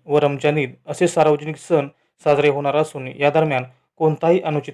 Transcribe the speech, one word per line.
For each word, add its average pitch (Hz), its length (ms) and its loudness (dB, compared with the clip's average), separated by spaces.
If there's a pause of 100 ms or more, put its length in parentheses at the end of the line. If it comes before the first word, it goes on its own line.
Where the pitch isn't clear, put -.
व 147 140 2
रमजान 147 380 0
ईद 135 160 -4 (140)
असे 160 200 -2
सार्वजनिक 151 480 0
सण 143 320 -2 (360)
साजरे 147 260 4
होणार 143 260 -2
असून 151 320 -4
या 143 220 0
दरम्यान 147 340 0 (340)
कोणताही 165 440 2
अनुचित 147 320 -6